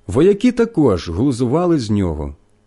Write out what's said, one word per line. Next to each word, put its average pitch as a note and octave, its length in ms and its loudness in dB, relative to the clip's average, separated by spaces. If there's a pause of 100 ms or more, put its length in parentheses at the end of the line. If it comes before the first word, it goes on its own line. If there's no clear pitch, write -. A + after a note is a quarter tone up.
Вояки G3+ 460 2
також D3+ 580 0
глузували C3+ 680 0
з G#2+ 120 -6
нього. D#2 460 -2 (300)